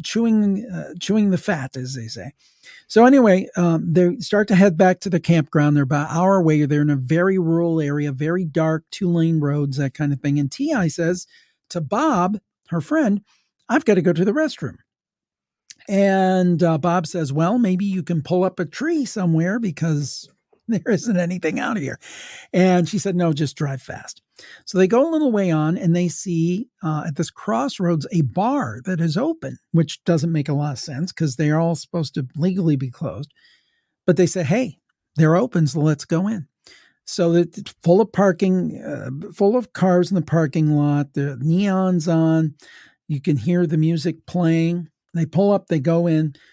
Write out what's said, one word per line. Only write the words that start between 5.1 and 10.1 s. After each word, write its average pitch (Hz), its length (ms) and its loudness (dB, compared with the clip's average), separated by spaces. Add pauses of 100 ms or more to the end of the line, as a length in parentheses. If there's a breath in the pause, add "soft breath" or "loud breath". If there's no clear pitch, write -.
the 170 100 0
campground. 151 560 2
They're 143 80 2
about 147 260 -2
an 156 80 -4
hour 190 180 4
away. 156 300 2
They're 147 160 0
in 147 80 2
a 143 60 0
very 170 420 0
rural 165 420 0
area, 147 320 -2
very 156 320 -4
dark, 160 460 0
two-lane 165 500 0
roads, 143 380 -2
that 139 160 -4
kind 143 180 -2